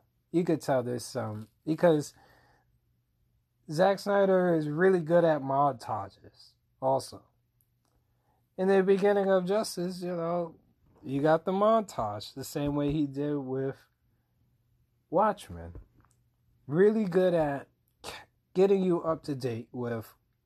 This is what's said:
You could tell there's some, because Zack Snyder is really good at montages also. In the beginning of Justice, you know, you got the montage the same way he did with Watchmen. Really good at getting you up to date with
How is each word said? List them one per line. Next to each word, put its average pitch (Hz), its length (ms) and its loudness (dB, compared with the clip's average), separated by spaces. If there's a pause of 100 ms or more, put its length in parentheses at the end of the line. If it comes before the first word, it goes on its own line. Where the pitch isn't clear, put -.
(300)
You 175 140 0
could 160 180 0
tell 131 200 0
there's 123 220 -6
some, 110 440 -8 (180)
because 156 480 2 (1600)
Zack 185 280 2
Snyder 190 560 2
is 156 140 0
really 175 320 2
good 170 240 4
at 156 160 2
montages 135 1120 -4 (300)
also. 131 420 -2 (1400)
In 185 100 0
the 196 140 4
beginning 196 480 2
of 185 160 2
Justice, 185 560 -4
you 180 120 -6
know, 170 400 -4 (480)
you 135 180 -4
got 156 240 4
the 190 80 -2
montage 196 840 0
the 135 100 -10
same 143 300 -4
way 143 180 0
he 151 140 0
did 143 300 -4
with 135 400 -6 (1300)
Watchmen. 151 640 -2 (920)
Really 208 380 2
good 185 300 2
at 147 340 -2 (880)
getting 196 280 4
you 175 200 2
up 160 220 -4
to 147 100 -6
date 120 380 -6
with 120 420 -6 (320)